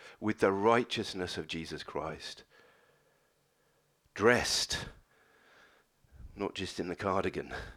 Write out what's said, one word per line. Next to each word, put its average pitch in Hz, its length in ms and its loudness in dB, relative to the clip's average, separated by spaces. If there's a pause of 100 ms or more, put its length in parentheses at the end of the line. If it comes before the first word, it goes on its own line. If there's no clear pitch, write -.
(200)
with 107 200 0
the 101 120 8
righteousness 101 880 2
of 80 100 -6
Jesus 78 360 -8
Christ. - 600 -8 (1700)
Dressed, - 720 4 (1500)
not 101 180 -2
just - 260 -6
in 85 80 -2
the 90 80 -4
cardigan, 95 580 -2 (240)